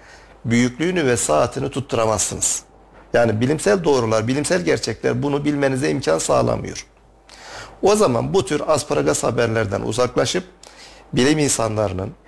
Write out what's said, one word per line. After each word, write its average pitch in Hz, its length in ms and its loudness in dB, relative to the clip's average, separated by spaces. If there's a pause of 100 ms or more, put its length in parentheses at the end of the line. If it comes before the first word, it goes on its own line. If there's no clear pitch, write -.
(440)
büyüklüğünü 127 600 2
ve 120 100 4
saatini 139 540 0
tutturamazsınız. 110 920 -2 (500)
Yani 113 280 2
bilimsel 160 440 0
doğrular, 113 440 2
bilimsel 151 340 0
gerçekler 127 600 -2
bunu 143 220 -2
bilmenize 143 460 0
imkan 151 280 0
sağlamıyor. 123 680 -2 (960)
O 196 140 4
zaman 139 380 2
bu 190 100 2
tür 147 220 -2
asparagas 147 580 0
haberlerden 113 560 0
uzaklaşıp 123 640 -2 (680)
bilim 143 260 2
insanlarının, 107 720 0 (180)